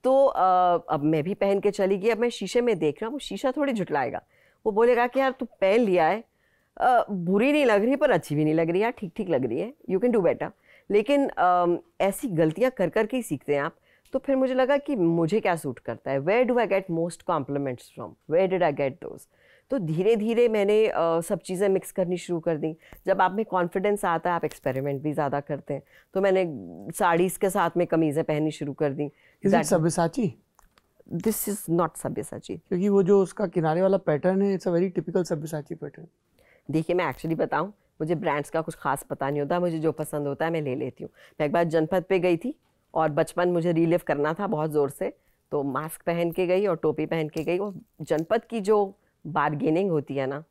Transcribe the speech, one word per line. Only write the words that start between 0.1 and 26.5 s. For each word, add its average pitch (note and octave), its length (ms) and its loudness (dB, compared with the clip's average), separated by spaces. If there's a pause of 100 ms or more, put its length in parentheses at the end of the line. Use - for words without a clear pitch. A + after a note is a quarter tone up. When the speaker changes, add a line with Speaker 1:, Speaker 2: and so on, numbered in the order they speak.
Speaker 1:
अ, - 140 0 (500)
अब D3 120 0
मैं D3+ 220 2
भी F#3 100 -4
पहन G3 260 0
के G#3 100 2
चली F#3+ 280 0
गई। G3+ 100 -2
अब A3 100 0
मैं A#3+ 120 0
शीशे A3 300 -2
में A3+ 180 0
देख D3+ 240 -2
रहा A3 40 -6
हूँ, A#3 60 -8
वो D4 60 -8
शीशा B3+ 340 -4
थोड़ी C#4+ 200 0
झुटलाएगा, D3+ 500 -2 (440)
वो G#3+ 60 0
बोलेगा A#3+ 340 4
कि, B3+ 140 -2
"यार, C4+ 100 2
तू B3 160 -8
पहन G3 340 2
लिया F3 260 4
है, G#3 180 0 (560)
अ, B3 300 4
बुरी G3+ 420 2
नहीं D4 140 4
लग G#3 180 4
रही C4 120 2
पर C#4+ 140 2
अच्छी D#3+ 240 0
भी D3+ 100 2
नहीं D#3 100 2
लग E3 160 2
रही F#3 120 2
यार, A#3 80 0
ठीक G3+ 260 -12
ठीक F#3+ 120 -6
लग C3 180 0
रही A#2+ 140 -4
है, A3+ 140 -8 (160)
you F#3 100 0
can B3 160 2
do F#3 80 2
better।" D3 260 0 (400)
लेकिन, C4 380 2
अम, F3 500 2 (220)
ऐसी G3 280 -2
गलतियाँ E3+ 420 0
कर F3+ 200 -2
कर A3 160 0
के C4 100 -6
ही B3 60 -2
सीखते C#3+ 320 -4
हैं C#3 80 0
आप। E3 140 -6 (360)
तो C4+ 60 -4
फिर C4+ 180 0
मुझे C4 180 0
लगा C4 220 2
कि C#4+ 200 -2
मुझे E3+ 440 2
क्या F#3 160 0
सूट C#3+ 220 -8
करता A#2+ 320 -10
है, C#3 100 0
where A3 300 2
do A#3+ 60 2
I A3 120 0
get F#3+ 140 0 (160)
most E3 220 -4 (100)
compliments C#3+ 520 -4
from, - 280 -16 (240)
where F#3 180 2
did E3+ 220 2
I C#3 60 -6
get C#3 280 -4
those? - 200 -16 (420)
तो C#4 80 -2
धीरे F#3 380 0
धीरे A3+ 320 2
मैंने, G#3+ 380 4
अ, E3 340 0
सब F3+ 180 -4
चीज़ें F#3 300 -2
मिक्स F#3+ 240 0
करनी F3+ 240 -2
शुरू E3+ 240 -6
कर E3 160 -2
दी। D#3 200 -4 (300)
जब F#3+ 160 2
आप F#3 100 2
में G#3+ 120 -4
कॉन्फिडेंस F#3+ 600 -2
आता E3+ 260 -2
है, E3+ 60 0
आप E3 80 -4
एक्सपेरिमेंट C#3 580 -4
भी D3+ 100 -4
ज़्यादा C#3+ 280 -2
करते C#3+ 340 -8
हैं। C#3 80 -10 (320)
तो F#3+ 60 0
मैंने F#3+ 260 2 (460)